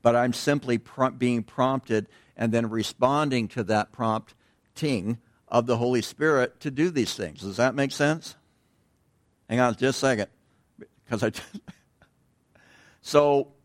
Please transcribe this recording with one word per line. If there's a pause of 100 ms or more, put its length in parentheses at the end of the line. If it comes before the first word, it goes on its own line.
but
I'm
simply
prom-,
being
prompted (300)
and
then
responding
to
that
prompting (300)
of
the
Holy
Spirit
to
do
these
things.
Does
that
make
sense? (1120)
Hang
on
just
a
second. (840)
'Cause
I
just (800)
<laughs>
So (160)